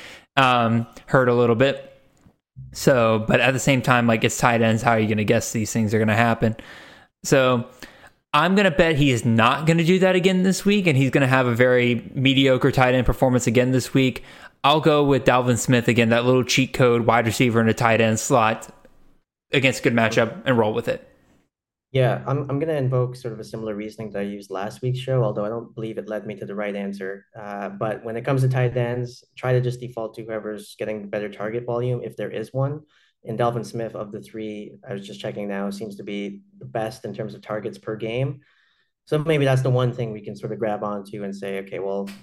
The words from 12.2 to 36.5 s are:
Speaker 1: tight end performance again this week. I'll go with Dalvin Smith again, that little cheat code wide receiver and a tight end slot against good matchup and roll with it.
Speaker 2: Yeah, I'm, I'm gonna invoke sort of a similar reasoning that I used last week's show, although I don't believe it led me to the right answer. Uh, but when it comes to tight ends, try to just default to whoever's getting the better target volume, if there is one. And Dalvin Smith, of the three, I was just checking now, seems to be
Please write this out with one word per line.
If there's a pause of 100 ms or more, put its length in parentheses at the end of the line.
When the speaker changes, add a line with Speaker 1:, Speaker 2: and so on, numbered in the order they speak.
Speaker 1:
tight
end
performance
again
this
week. (400)
I'll
go
with
Dalvin
Smith
again,
that
little
cheat
code
wide
receiver
and
a
tight
end
slot (800)
against
good
matchup
and
roll
with
it. (840)
Speaker 2:
Yeah,
I'm,
I'm
gonna
invoke
sort
of
a
similar
reasoning
that
I
used
last
week's
show,
although
I
don't
believe
it
led
me
to
the
right
answer. (120)
Uh,
but
when
it
comes
to
tight
ends, (120)
try
to
just
default
to
whoever's
getting
the
better
target
volume,
if
there
is
one. (440)
And
Dalvin
Smith,
of
the
three,
I
was
just
checking
now,
seems
to
be (160)